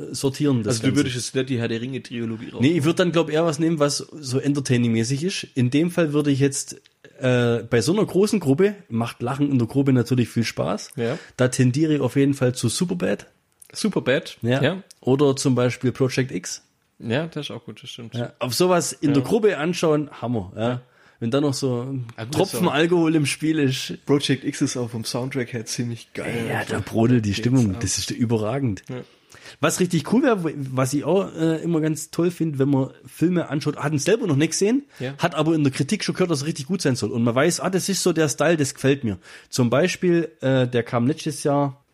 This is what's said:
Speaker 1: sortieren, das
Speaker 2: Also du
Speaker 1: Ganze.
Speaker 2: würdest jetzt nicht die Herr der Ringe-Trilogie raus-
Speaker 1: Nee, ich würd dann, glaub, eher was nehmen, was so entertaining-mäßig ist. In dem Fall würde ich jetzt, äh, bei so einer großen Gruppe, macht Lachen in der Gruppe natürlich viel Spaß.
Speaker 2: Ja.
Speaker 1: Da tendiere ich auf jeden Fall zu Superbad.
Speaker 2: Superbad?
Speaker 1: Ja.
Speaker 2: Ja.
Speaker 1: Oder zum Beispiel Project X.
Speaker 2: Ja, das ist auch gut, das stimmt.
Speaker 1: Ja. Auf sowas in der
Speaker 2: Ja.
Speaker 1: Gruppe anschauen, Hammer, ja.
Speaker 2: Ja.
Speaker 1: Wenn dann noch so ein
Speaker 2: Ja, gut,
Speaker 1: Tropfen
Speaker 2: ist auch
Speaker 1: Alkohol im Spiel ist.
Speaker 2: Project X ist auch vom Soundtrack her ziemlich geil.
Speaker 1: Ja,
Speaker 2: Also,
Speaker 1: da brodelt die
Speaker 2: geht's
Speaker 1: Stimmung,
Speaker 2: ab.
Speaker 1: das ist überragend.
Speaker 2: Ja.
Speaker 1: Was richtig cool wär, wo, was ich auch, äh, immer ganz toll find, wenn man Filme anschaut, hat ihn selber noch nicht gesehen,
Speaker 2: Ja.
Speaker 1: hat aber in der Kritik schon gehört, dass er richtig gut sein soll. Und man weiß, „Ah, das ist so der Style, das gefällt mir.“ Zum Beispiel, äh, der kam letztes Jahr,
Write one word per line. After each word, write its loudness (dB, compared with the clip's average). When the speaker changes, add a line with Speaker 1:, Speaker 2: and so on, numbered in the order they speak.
Speaker 1:
sortieren, 0
das -2
Speaker 2:
Also -4
du 0
Speaker 1:
Ganze. 2
Speaker 2:
würdest -2
jetzt -8
nicht -2
die -2
Herr -2
der -4
Ringe-Trilogie -8
raus- -12
Speaker 1:
Nee, 4
ich 0
würd 2
dann, 4
glaub, 0
eher 2
was -2
nehmen, 0
was 2
so -6
entertaining-mäßig 0
ist. -4
In 2
dem 2
Fall 0
würde 2
ich 2
jetzt, -2
äh, 2
bei 2
so 2
einer 2
großen 2
Gruppe, 2
macht -4
Lachen 0
in 2
der 2
Gruppe 2
natürlich 2
viel 0
Spaß. -4
Speaker 2:
Ja. -2
Speaker 1:
Da 4
tendiere 2
ich 0
auf -2
jeden 4
Fall 0
zu -2
Superbad. -2
Speaker 2:
Superbad? -2
Speaker 1:
Ja. 2
Speaker 2:
Ja. 0
Speaker 1:
Oder 4
zum 2
Beispiel 2
Project 0
X. -10
Speaker 2:
Ja, -2
das -10
ist -10
auch -12
gut, -16
das -16
stimmt. -16
Speaker 1:
Ja. -6
Auf -4
sowas 2
in 0
der 4
Speaker 2:
Ja. -6
Speaker 1:
Gruppe 2
anschauen, 0
Hammer, -4
ja. 0
Speaker 2:
Ja. -4
Speaker 1:
Wenn -4
dann 2
noch 0
so -2
ein -6
Speaker 2:
Ja, -8
gut, -10
Speaker 1:
Tropfen 0
Speaker 2:
ist 4
auch 4
Speaker 1:
Alkohol 4
im 4
Spiel 0
ist. 0
Speaker 2:
Project 2
X -4
ist 0
auch -4
vom -8
Soundtrack -6
her -8
ziemlich -8
geil. -6
Speaker 1:
Ja, -4
Speaker 2:
Also, -6
Speaker 1:
da -2
brodelt 2
die 0
Speaker 2:
geht's -2
Speaker 1:
Stimmung, 4
Speaker 2:
ab. -8
Speaker 1:
das -2
ist -6
überragend. -2
Speaker 2:
Ja. -10
Speaker 1:
Was 0
richtig 0
cool 4
wär, 2
wo, -2
was -2
ich -2
auch, 0
äh, 0
immer 0
ganz -4
toll 0
find, -4
wenn 4
man 2
Filme 0
anschaut, -4
hat -2
ihn 0
selber 2
noch 2
nicht 2
gesehen, 0
Speaker 2:
Ja. -6
Speaker 1:
hat -2
aber 2
in 2
der 4
Kritik -2
schon -4
gehört, 0
dass 0
er -6
richtig -8
gut -4
sein 2
soll. -4
Und 0
man 2
weiß, 2
„Ah, -2
das -2
ist -2
so 2
der 2
Style, 2
das -2
gefällt 0
mir.“ -2
Zum 2
Beispiel, 2
äh, 2
der 0
kam 0
letztes -4
Jahr, 0